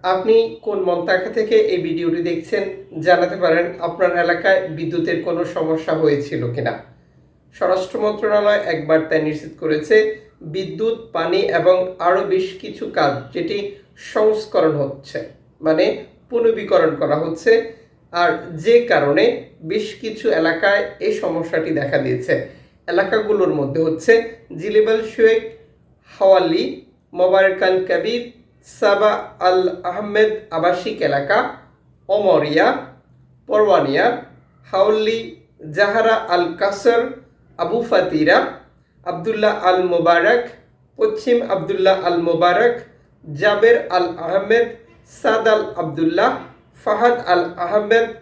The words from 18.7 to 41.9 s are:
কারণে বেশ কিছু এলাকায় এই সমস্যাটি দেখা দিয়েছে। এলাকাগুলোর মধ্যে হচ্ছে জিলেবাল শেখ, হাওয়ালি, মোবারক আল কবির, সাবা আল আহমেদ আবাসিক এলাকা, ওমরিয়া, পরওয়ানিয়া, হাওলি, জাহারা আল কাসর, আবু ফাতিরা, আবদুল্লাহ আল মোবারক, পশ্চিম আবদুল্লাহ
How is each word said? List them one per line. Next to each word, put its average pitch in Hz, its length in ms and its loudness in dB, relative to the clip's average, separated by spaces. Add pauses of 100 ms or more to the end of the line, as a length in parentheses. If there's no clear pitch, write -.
কারণে 147 340 4 (460)
বেশ 208 160 -4 (160)
কিছু 220 240 -8 (140)
এলাকায় 165 420 0 (240)
এই 214 160 0
সমস্যাটি 160 480 -4 (100)
দেখা 139 240 -2
দিয়েছে। 127 300 -2 (580)
এলাকাগুলোর 196 680 0
মধ্যে 135 280 -2
হচ্ছে 160 260 0 (480)
জিলেবাল 214 400 0 (120)
শেখ, 226 280 4 (720)
হাওয়ালি, 180 520 4 (480)
মোবারক 190 560 2
আল 190 100 2 (100)
কবির, 214 340 -2 (440)
সাবা 208 460 2 (360)
আল 185 120 4 (300)
আহমেদ 208 400 0 (260)
আবাসিক 175 420 -2 (100)
এলাকা, 143 300 0 (680)
ওমরিয়া, 175 580 2 (840)
পরওয়ানিয়া, 185 580 2 (640)
হাওলি, 214 500 2 (580)
জাহারা 220 380 2 (200)
আল 175 120 0 (140)
কাসর, 226 400 2 (580)
আবু 190 200 -2 (100)
ফাতিরা, 175 500 2 (680)
আবদুল্লাহ 208 480 -2 (140)
আল 185 120 4 (120)
মোবারক, 170 500 4 (560)
পশ্চিম 220 380 0 (180)
আবদুল্লাহ 185 420 2 (120)